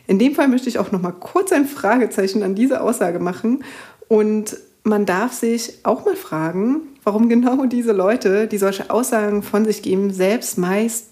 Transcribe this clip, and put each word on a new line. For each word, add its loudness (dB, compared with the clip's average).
In 4
dem 4
Fall 2
möchte 2
ich -2
auch -4
noch 0
mal -4
kurz -2
ein 4
Fragezeichen 0
an -2
diese 0
Aussage 0
machen. -2
Und 2
man 2
darf 0
sich -4
auch 0
mal 0
fragen, -2
warum 2
genau 2
diese 0
Leute, 2
die -4
solche -2
Aussagen 0
von 0
sich 0
geben, 0
selbst -2
meist -2